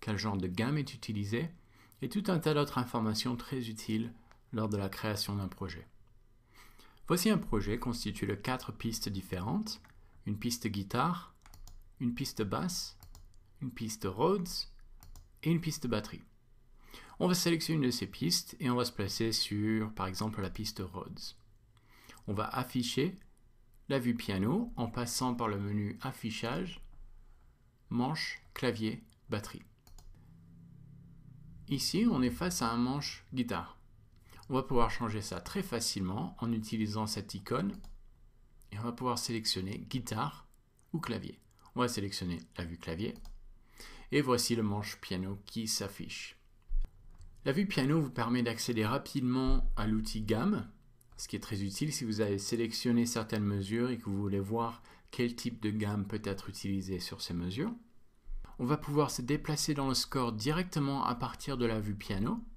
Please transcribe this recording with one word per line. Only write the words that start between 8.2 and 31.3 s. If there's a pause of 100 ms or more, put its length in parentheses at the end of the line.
de
quatre
pistes
différentes, (440)
une
piste
guitare, (680)
une
piste
basse, (600)
une
piste
Rhodes (920)
et
une
piste
batterie. (1000)
On
va
sélectionner
une
de
ces
pistes
et
on
va
se
placer
sur,
par
exemple,
la
piste
Rhodes. (1040)
On
va
afficher (720)
la
vue
piano
en
passant
par
le
menu
affichage, (1080)
manche, (100)
clavier, (260)
batterie. (2000)